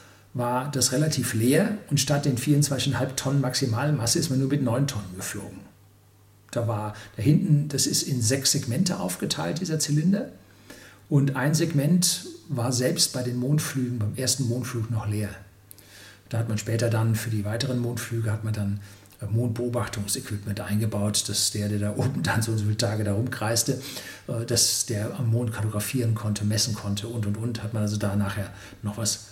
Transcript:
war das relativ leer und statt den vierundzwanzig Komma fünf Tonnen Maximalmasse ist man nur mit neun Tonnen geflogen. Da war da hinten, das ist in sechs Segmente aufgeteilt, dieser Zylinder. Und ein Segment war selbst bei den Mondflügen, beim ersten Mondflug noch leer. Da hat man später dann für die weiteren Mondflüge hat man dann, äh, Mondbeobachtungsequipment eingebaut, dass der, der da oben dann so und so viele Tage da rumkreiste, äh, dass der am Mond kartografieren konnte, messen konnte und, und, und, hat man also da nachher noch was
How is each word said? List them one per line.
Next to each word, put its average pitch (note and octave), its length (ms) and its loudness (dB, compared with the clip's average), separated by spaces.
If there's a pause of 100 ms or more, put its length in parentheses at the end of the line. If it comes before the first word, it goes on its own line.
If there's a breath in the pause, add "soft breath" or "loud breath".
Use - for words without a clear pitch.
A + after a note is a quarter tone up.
(320 loud breath)
war B2 380 0
das B2+ 220 0
relativ C#3 420 2
leer C3 420 4 (140)
und C#3+ 100 4
statt C#3 240 2
den B2+ 140 2
vierundzwanzig C#3+ 560 2
Komma D3+ 100 2
fünf - 120 -4
Tonnen C#3 260 2
Maximalmasse B2+ 760 2
ist C#3 120 0
man C3 80 2
nur C3+ 100 2
mit C#3+ 140 2
neun B2+ 240 2
Tonnen F#2 280 -6
geflogen. G2 440 -8 (920)
Da A2+ 140 0
war G#2+ 280 -2 (220 loud breath)
da - 60 -2
hinten, D3 460 6
das - 180 0
ist - 180 0
in B2+ 180 -2
sechs C3+ 300 2
Segmente D3+ 460 0
aufgeteilt, - 600 -4
dieser D#3+ 180 -2
Zylinder. D#3 520 2 (800 loud breath)
Und C#3 260 4
ein C#3+ 180 2
Segment E3 720 2 (220)
war B2 240 -2
selbst B2+ 400 2
bei B2+ 100 -2
den B2 140 -2
Mondflügen, B2+ 640 0
beim G#2 160 -2
ersten B2 320 0
Mondflug A#2 420 -2
noch G#2+ 180 -2
leer. G#2 220 -2 (960 loud breath)
Da A2 100 -4
hat A2+ 100 -2
man G#2+ 100 -2
später A2+ 320 0
dann A2+ 240 4
für A2 160 -2
die G#2+ 140 0
weiteren B2 340 0
Mondflüge A2+ 540 -2
hat G#2 100 -4
man A2 100 -2
dann, G2+ 280 -2 (400 loud breath)
äh, G#2 60 -8
Mondbeobachtungsequipment G#2+ 1300 -2
eingebaut, G#2 680 0
dass - 240 0
der, G#2 160 0
der G#2 100 0
da G#2 180 0
oben - 280 0
dann A2 180 2
so A2 80 -2
und A2 80 0
so G#2 60 -2
viele G#2+ 120 2
Tage G#2+ 280 0
da G2+ 80 2
rumkreiste, A2+ 680 0 (460 loud breath)
äh, A#2 200 -4
dass - 400 2
der G#2+ 300 -2
am A#2 140 0
Mond A#2 220 2
kartografieren A2 640 0
konnte, G#2 280 -2
messen G#2+ 300 0
konnte G2+ 320 -4
und, A2+ 200 -4
und, G2+ 100 -2
und, A2+ 260 -4
hat A2 100 -6
man G#2+ 100 0
also G#2 140 0
da G2+ 200 0
nachher G2+ 340 -2 (320 loud breath)
noch G#2 140 -4
was - 360 -4